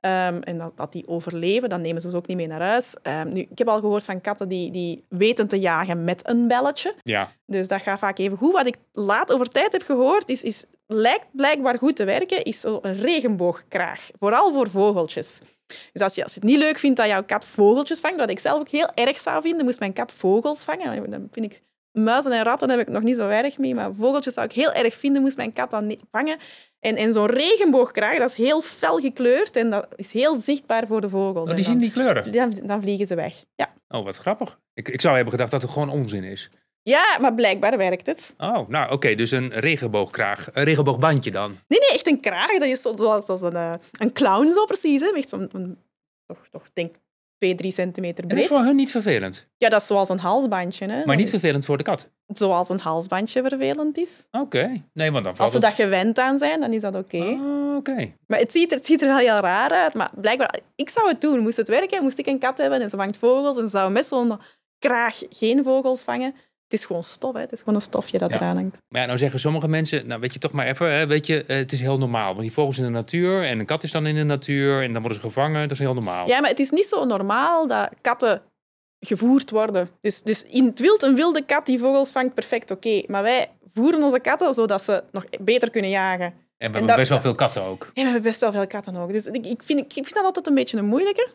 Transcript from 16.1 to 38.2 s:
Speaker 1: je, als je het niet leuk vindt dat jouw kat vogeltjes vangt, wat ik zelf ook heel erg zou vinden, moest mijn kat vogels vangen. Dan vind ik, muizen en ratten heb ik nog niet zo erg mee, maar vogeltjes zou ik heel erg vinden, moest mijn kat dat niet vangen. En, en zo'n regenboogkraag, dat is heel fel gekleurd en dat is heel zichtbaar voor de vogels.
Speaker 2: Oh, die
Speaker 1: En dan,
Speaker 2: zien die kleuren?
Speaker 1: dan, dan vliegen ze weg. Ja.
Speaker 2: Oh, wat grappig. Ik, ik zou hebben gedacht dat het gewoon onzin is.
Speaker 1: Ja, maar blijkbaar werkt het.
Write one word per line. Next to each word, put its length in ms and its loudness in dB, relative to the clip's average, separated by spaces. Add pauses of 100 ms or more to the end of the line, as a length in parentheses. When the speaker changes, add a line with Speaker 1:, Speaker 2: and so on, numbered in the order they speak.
Speaker 1:
je, 80 -4
als 120 -4
je 60 -12
het 80 2
niet 100 6
leuk 200 2
vindt 180 2
dat 100 2
jouw 180 0
kat 200 -4
vogeltjes 560 4
vangt, 160 -2
wat 140 0
ik 80 -4
zelf 220 0
ook 80 -8
heel 260 0
erg 240 0
zou 240 -2
vinden, 220 0
moest 160 0
mijn 120 -4
kat 200 -6
vogels 520 0
vangen. 460 -6
Dan 220 -12
vind 200 -6
ik, 100 -20 (300)
muizen 400 2
en 100 0
ratten 280 0
heb 100 2
ik 80 -2
nog 140 -4
niet 140 2
zo 120 -2
erg 300 0
mee, 160 -2
maar 200 -6
vogeltjes 400 0
zou 120 -4
ik 60 -8
heel 200 0
erg 220 0
vinden, 280 0
moest 140 0
mijn 160 -8
kat 180 -4
dat 120 -4
niet 180 -6 (100)
vangen. 260 -2 (440)
En, 160 -2
en 160 2
zo'n 140 4
regenboogkraag, 920 2
dat 120 2
is 60 -8
heel 260 2
fel 360 -2
gekleurd 580 2
en 140 2
dat 160 -2 (100)
is 160 -8
heel 240 2
zichtbaar 500 0
voor 140 0
de 80 -4
vogels. 420 -2
Speaker 2:
Oh, 60 0
die 80 2
Speaker 1:
En 60 0
dan, 0 -
Speaker 2:
zien 80 4
die 120 2
kleuren? 420 0
Speaker 1:
dan, 340 0
dan 140 -2
vliegen 260 -2
ze 80 -4
weg. 300 -6 (100)
Ja. 180 -6 (160)
Speaker 2:
Oh, 160 -6
wat 120 -10
grappig. 420 -6 (160)
Ik, 140 -10
ik 120 -6
zou 140 4
hebben 180 2
gedacht 180 -2
dat 120 -2
het 80 -8
gewoon 200 -4
onzin 340 -4
is. 240 -14 (340)
Speaker 1:
Ja, 380 2
maar 140 2
blijkbaar 420 2
werkt 300 -2
het. 320 -8